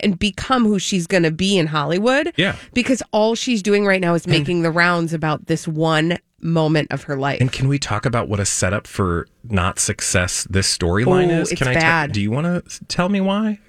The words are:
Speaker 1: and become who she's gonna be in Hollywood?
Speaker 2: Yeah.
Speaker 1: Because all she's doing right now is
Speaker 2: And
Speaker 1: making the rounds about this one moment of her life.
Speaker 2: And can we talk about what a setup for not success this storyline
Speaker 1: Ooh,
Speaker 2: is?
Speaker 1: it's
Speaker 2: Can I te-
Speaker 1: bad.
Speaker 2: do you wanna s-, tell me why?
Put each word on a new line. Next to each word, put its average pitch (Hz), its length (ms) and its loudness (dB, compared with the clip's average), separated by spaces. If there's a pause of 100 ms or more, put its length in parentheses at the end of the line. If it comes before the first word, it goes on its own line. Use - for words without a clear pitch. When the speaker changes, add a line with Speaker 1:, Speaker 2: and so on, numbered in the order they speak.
Speaker 1:
and 196 120 0
become 226 480 0
who 208 140 2
she's 175 300 -2
gonna 170 240 2
be 190 260 0
in 151 80 2
Hollywood? 202 720 0
Speaker 2:
Yeah. 190 180 0 (180)
Speaker 1:
Because 247 300 0 (100)
all 220 220 2
she's 226 260 -2
doing 202 240 2
right 190 160 2
now 170 140 2
is 165 100 0
Speaker 2:
And - 80 -2
Speaker 1:
making 165 300 2
the 165 80 0
rounds 170 420 2
about 156 340 -2
this 160 200 -2
one 160 500 0 (240)
moment 160 520 0
of 139 100 -6
her 143 140 -6
life. 135 240 -2
Speaker 2:
And 127 120 2
can 135 160 -2
we 139 100 2
talk 107 280 -2
about 113 220 0
what 101 100 -2
a 98 80 0
setup 98 400 -2
for 87 400 -2 (180)
not 98 360 0
success - 680 -2
this 92 260 0
storyline 131 640 2
Speaker 1:
Ooh, 165 60 0
Speaker 2:
is? - 100 -4
Speaker 1:
it's 180 60 -4
Speaker 2:
Can 127 100 0
I 127 60 0
te- 165 60 2
Speaker 1:
bad. 160 320 2
Speaker 2:
do 101 100 0
you 104 80 0
wanna 170 340 -2
s-, - 220 -18
tell 180 220 -2
me 202 120 0
why? 208 380 0 (100)